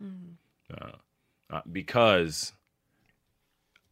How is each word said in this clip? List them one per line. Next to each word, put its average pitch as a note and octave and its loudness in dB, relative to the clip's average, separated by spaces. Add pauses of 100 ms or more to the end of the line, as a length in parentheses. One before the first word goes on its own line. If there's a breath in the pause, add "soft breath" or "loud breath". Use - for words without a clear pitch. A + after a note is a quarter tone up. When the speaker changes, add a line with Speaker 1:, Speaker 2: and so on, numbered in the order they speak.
Speaker 1:
Mm-hmm. F3+ -18 (400)
Speaker 2:
Uh, - -14 (600)
uh, D#2 -8 (100)
because F2+ 2 (1400)